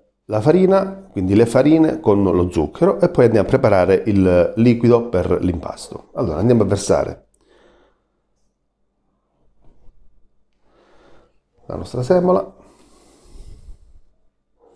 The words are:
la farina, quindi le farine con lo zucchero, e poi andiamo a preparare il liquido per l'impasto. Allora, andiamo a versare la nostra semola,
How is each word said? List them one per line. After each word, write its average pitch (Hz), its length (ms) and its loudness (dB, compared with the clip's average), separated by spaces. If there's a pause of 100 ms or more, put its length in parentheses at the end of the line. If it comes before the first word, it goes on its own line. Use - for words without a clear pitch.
(300)
la 107 100 -2
farina, 185 720 0
quindi 95 240 -2
le 113 120 4
farine 151 540 2
con 101 220 2
lo 90 280 0
zucchero, 85 500 -2
e 175 80 2
poi - 160 2
andiamo 110 220 2
a - 40 -10
preparare 95 560 2
il 92 500 2
liquido 117 520 2
per 87 320 -2
l'impasto. - 720 -8
Allora, 78 240 -6
andiamo 113 260 2
a - 20 0
versare 95 600 -4 (4000)
la - 120 -12
nostra 123 260 -10
semola, 180 500 0 (2250)